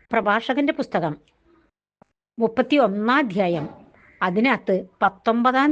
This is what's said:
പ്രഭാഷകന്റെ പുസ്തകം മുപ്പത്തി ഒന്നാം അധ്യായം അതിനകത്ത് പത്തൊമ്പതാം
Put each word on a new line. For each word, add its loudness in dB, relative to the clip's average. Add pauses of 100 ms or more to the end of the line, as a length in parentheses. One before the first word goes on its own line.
(120)
പ്രഭാഷകന്റെ 0
പുസ്തകം -4 (1200)
മുപ്പത്തി 0
ഒന്നാം 2
അധ്യായം -2 (340)
അതിനകത്ത് 0 (240)
പത്തൊമ്പതാം 0